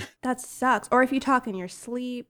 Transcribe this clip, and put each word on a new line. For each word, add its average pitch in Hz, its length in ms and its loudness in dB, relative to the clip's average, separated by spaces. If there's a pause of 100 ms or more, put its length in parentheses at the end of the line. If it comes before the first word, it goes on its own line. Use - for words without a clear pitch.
(220)
That 254 180 0
sucks. - 520 0
Or 247 100 6
if 254 100 4
you 269 80 2
talk 262 280 2
in 202 80 -6
your 185 120 -8
sleep. 247 640 -8